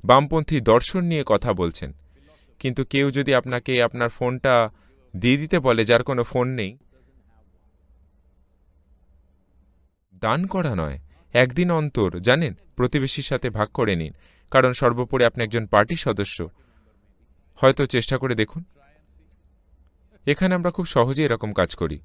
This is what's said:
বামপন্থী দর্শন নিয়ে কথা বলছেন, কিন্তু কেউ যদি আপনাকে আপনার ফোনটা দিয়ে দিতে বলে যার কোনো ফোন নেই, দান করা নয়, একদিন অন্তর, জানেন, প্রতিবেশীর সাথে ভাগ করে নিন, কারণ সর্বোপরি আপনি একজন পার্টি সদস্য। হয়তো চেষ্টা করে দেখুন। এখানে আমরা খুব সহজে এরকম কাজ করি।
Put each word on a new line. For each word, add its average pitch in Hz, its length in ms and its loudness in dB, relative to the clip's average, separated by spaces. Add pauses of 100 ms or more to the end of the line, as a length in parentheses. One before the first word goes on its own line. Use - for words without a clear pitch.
বামপন্থী 147 560 4
দর্শন 120 400 4
নিয়ে 165 240 -2
কথা 107 280 2
বলছেন, 82 400 -4 (680)
কিন্তু 131 240 -4
কেউ 139 280 0
যদি 135 240 0
আপনাকে 123 480 0
আপনার 117 260 -2
ফোনটা 123 600 0 (480)
দিয়ে 123 200 2
দিতে 156 220 -2
বলে 117 260 2
যার 120 180 4
কোনো 123 200 -4
ফোন 123 240 -2
নেই, 120 300 -6 (3500)
দান 117 300 -2
করা 165 300 -4
নয়, 73 240 -6 (340)
একদিন 131 380 2
অন্তর, 120 480 -2
জানেন, 123 340 2 (220)
প্রতিবেশীর 135 480 -2
সাথে 127 260 -4
ভাগ 107 200 -4
করে 104 260 0
নিন, 80 180 -6 (380)
কারণ 127 220 4
সর্বোপরি 123 520 0
আপনি 117 180 0
একজন 110 220 -4
পার্টি 107 300 2
সদস্য। 98 540 -4 (1040)
হয়তো 135 300 2
চেষ্টা 127 320 -2
করে 127 180 -4
দেখুন। 113 280 -4 (1600)
এখানে 180 280 0
আমরা 175 160 -2
খুব 180 140 -6
সহজে 135 380 0
এরকম 113 300 -2
কাজ 90 220 0
করি। 76 300 -6